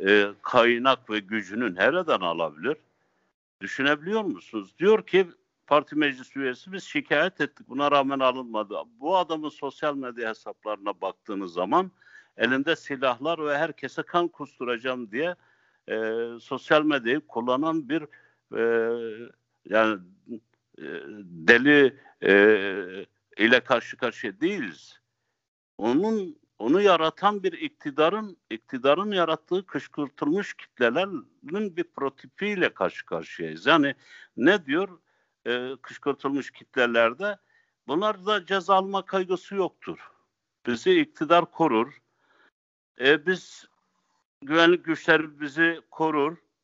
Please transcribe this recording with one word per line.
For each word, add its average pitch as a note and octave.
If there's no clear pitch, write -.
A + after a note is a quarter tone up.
e, G2+
kaynak A#2+
ve G#2+
gücünü G2+
nereden C3+
alabilir? E2+
Düşünebiliyor D3+
musunuz? G#2
Diyor G#3
ki F3+
parti D3
meclis C3+
üyesi C3+
biz -
şikayet D3+
ettik. -
Buna C#3+
rağmen C#3
alınmadı. A2+
Bu E3+
adamın D#3
sosyal C#3+
medya A#2+
hesaplarına G2+
baktığınız F#2+
zaman C3+
elinde C3+
silahlar C#3
ve C#3+
herkese D3+
kan F3
kusturacağım B2
diye, E3
e, A2
sosyal D3+
medyayı C#3+
kullanan C3+
bir, D#3
e, A2
yani, G#2+
e, -
deli, A#2+
e, G2
ile A#2
karşı -
karşıya A2
değiliz. D3
Onun, F#3
onu C#3+
yaratan F#3
bir F3+
iktidarın, D#3+
iktidarın C#3
yarattığı F3
kışkırtılmış D3
kitlelerin E3
bir E3+
prototipiyle D#3+
karşı -
karşıyayız. E2
Yani C#3+
ne E3+
diyor, F3
e, B2
kışkırtılmış C#3
kitlelerde? B2
Bunlar F#3+
da G#3
ceza F#3+
alma F#3+
kaygısı F#3
yoktur. -
Bizi D#3+
iktidar E3
korur. C3
E, C#3+
biz, -
güvenlik E3
güçleri D#3
bizi D#3
korur. D#3+